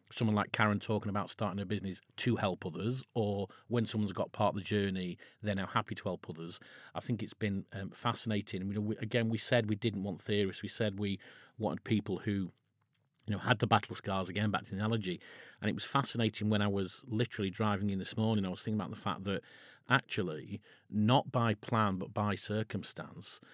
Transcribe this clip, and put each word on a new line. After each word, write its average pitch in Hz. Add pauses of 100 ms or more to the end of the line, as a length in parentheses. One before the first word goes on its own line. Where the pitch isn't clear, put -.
(120)
someone 107
like 104
Karen 107
talking 104
about 98
starting 101
a 98
business 95 (160)
to 117
help 95
others, 101 (100)
or 101 (200)
when 113
someone's 104
got -
part 104
of -
the 101
journey, 92 (260)
they're 104
now 95
happy 110
to -
help 90
others. 82 (360)
I 85
think 120
it's 95
been, 101
um, 98
fascinating. 104
You 101
know, 107
we, 107
again, 113
we 113
said 113
we 110
didn't 104
want 98
theorists. 101
We 101
said 104
we 98 (400)
wanted 95
people 101
who, 98 (760)
you 107
know, -
had 113
the 113
battle 107
scars, 95
again, 101
back 98
to -
the 98
analogy. 104 (420)
And 104
it 78
was -
fascinating 117
when 104
I 104
was 98
literally 110
driving 104
in 98
this -
morning, 110
I 92
was 92
thinking 107
about 85
the -
fact 95
that 98 (480)
actually, 95 (280)
not 107
by 117
plan, 107
but 92
by 104
circumstance, - (140)